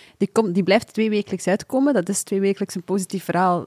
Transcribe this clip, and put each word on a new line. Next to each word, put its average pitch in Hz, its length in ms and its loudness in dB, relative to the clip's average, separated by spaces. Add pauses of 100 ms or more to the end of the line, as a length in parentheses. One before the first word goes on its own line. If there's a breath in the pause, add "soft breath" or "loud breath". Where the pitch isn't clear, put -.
(160 loud breath)
die - 160 -2
komt, 214 220 2
die 196 80 2
blijft 196 300 2
tweewekelijks 208 540 -2
uitkomen. 262 480 0
Dat 180 140 0
is 196 140 -4
tweewekelijks 196 520 -2
een 180 100 -8
positief 190 400 -4
verhaal 175 420 0